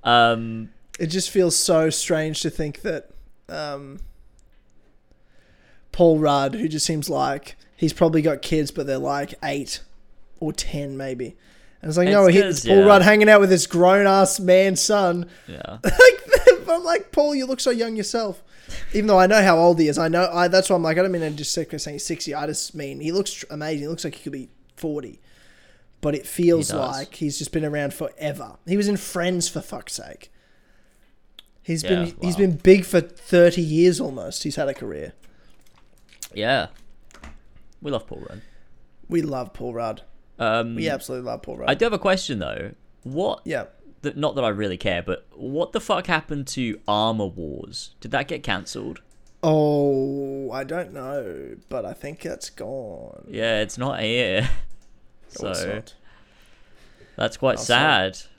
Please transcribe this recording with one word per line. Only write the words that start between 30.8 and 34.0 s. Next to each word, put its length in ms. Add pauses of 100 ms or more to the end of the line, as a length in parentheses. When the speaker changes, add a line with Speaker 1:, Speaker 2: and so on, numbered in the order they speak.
Speaker 2:
He's 220
been, 240
Speaker 1:
Yeah, 140
Speaker 2:
he's 140
Speaker 1:
wow. 40
Speaker 2:
been 140
big 320
for 160
thirty 600
years 380
almost. 440